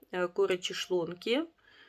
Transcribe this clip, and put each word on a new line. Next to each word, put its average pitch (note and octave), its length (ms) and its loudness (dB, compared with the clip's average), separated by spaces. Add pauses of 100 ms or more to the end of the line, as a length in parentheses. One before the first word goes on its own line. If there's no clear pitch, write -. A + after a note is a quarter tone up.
(120)
е, F3+ 140 0
курячі F#3 480 0
шлунки. F3+ 720 0 (440)